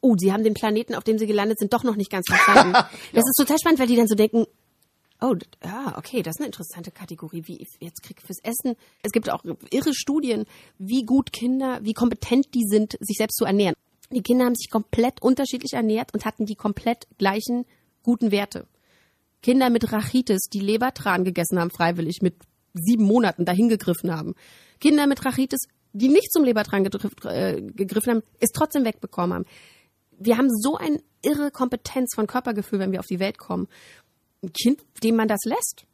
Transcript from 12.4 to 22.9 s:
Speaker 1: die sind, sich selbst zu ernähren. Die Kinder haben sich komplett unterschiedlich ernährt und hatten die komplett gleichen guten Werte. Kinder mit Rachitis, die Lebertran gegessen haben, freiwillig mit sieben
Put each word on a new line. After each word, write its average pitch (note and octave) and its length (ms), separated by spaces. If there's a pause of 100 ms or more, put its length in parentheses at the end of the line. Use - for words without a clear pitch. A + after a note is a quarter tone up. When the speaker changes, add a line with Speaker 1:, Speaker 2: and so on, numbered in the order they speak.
Speaker 1:
die A#3+ 120
sind, G#3+ 340
sich G3+ 180
selbst - 180
zu A3+ 80
ernähren. G3 300 (360)
Die A#3+ 120
Kinder B3 240
haben B3 100
sich - 140
komplett A#3 520
unterschiedlich C4 520
ernährt A3+ 400
und - 100
hatten A3 220
die G#3 100
komplett - 500 (120)
gleichen G3 480 (360)
guten A#3 280
Werte. G3+ 360 (760)
Kinder B3 280
mit A3+ 220
Rachitis, G#3+ 600
die G3+ 80
Lebertran G#3 640
gegessen F3+ 380
haben, E3+ 100
freiwillig E3+ 520
mit F3+ 120 (380)
sieben G#3 320